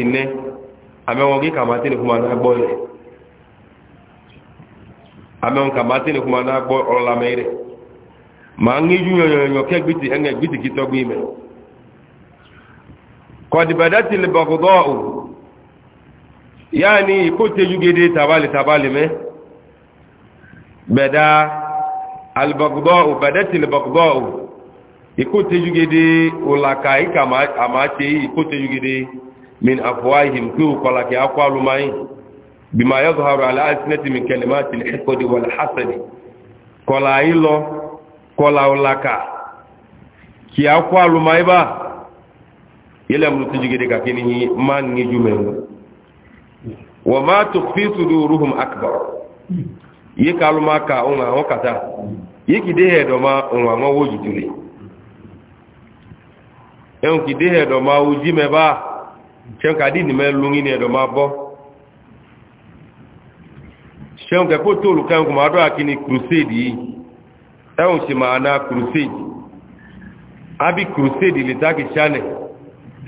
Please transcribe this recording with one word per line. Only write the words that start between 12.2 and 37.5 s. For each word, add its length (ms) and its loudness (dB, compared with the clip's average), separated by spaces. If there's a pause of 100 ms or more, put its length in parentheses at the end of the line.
Kọ̀dìbàdà 540 2
ti 140 -2
lè 120 0
bọ̀kútọ́ 480 4 (100)
o. 80 -2 (1800)
Yáà 300 4
ni 120 2 (120)
ìkó 220 0
tejú 320 0
gèdè 240 4 (100)
tabali 340 2
tabali 420 2
mẹ́. 180 0 (1800)
Bẹ̀dá. 380 4 (1080)
Al-baghda'u, 760 2 (100)
badatil 460 0
baghda'u. 560 2 (960)
Iko 260 0
teju 320 0
gede 560 4 (160)
ulaka 540 2
ika 260 0
ma, 140 0 (180)
ama 300 0
che, 180 -6 (180)
iko 200 -4
teju 240 -6
gede 400 -4 (520)
min 200 2
afwahihim, 760 0
ki 60 2
ukola 420 0
ki 120 -2
akwa 320 2
lumai. 440 0 (800)
Bima 300 4
yadhharu 400 2
ala 220 0
alsinati 460 -2
min 180 -4
kalimati 480 -2
al-hiqdi 480 -4
wal 260 0
hasadi. 480 -4 (880)
Kola 380 2
ilo, 300 4 (840)